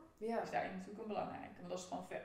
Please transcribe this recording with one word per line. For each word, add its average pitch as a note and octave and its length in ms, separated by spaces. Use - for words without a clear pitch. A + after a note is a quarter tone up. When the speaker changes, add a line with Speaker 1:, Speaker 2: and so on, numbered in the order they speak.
Speaker 1:
Ja. A3+ 240
Speaker 2:
Is - 100
daarin - 200
natuurlijk F#3+ 300
een A3 60
belangrijke. - 520
Want F3+ 120
als F3+ 100
het - 80
gewoon F3+ 180
ve-, - 180